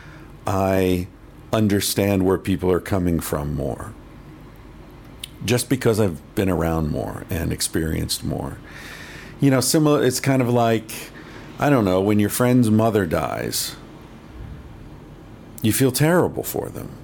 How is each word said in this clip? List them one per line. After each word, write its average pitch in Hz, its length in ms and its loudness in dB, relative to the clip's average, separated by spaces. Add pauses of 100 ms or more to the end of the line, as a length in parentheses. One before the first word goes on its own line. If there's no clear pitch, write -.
(460)
I 95 640 2 (420)
understand 101 760 2
where 92 100 4
people 90 340 0
are 90 80 4
coming 87 400 0
from 73 360 -4
more. 65 400 -6 (1500)
Just 120 240 0
because 117 280 2
I've 92 220 0 (140)
been 98 160 0
around 80 400 0
more - 400 -6
and 82 240 -2
experienced 80 680 -4
more. - 360 -6 (800)
You 139 100 6
know, 131 120 4
similar, 151 420 4
it's 127 160 2
kind 131 220 2
of 117 80 0
like, 117 420 2 (680)
I 139 120 2
don't 123 160 4
know, 92 160 4
when 104 160 4
your 104 100 4
friend's 123 420 4
mother 107 360 4
dies, 67 720 -4 (1900)
you 110 100 2
feel 131 180 4
terrible 147 520 2
for - 260 -6
them. - 220 -12 (140)